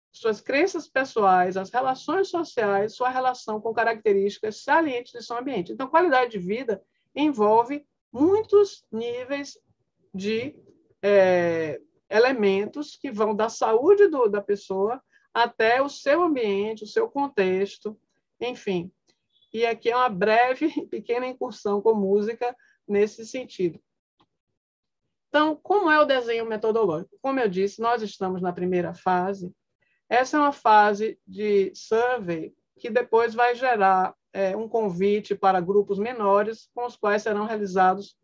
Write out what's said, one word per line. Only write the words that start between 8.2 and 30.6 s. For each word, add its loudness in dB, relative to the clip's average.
níveis -8
de, -6
é, 2
elementos 0
que -10
vão -2
da 0
saúde 4
do, 2
da 0
pessoa -4
até 2
o -2
seu 0
ambiente, -2
o -14
seu -2
contexto, -2
enfim. -6
E 0
aqui -4
é -2
uma 2
breve, 2
<laughs> -6
pequena -4
incursão -6
com 4
música -2
nesse 0
sentido. -6
Então, 0
como 0
é 4
o 4
desenho -2
metodológico? -2
Como -4
eu 0
disse, -4
nós 0
estamos -6
na -4
primeira -4
fase. -4
Essa 2
é 4
uma 4
fase 4